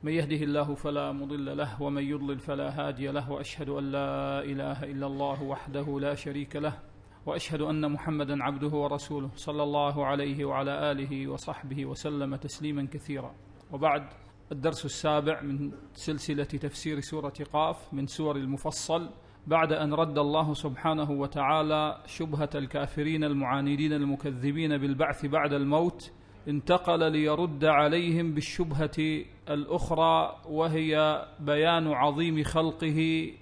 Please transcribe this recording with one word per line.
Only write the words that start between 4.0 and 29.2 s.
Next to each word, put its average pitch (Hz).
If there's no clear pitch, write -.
إله 139
إلا 139
الله 139
وحده 139
لا 143
شريك 143
له، 151
وأشهد 151
أن 151
محمدًا 143
عبده 143
ورسوله، 143
صلى 151
الله 147
عليه 143
وعلى 139
آله 139
وصحبه 139
وسلم 139
تسليمًا 143
كثيرًا. 135
وبعد، 143
الدرس 160
السابع 151
من 143
سلسلة 147
تفسير 143
سورة 143
قاف 156
من 139
سور 151
المفصل، 151
بعد 160
أن 151
رد 151
الله 151
سبحانه 151
وتعالى 151
شبهة 151
الكافرين 147
المعاندين 143
المكذبين 143
بالبعث 139
بعد 147
الموت، 147
انتقل 165
ليرد 151
عليهم 160
بالشبهة 151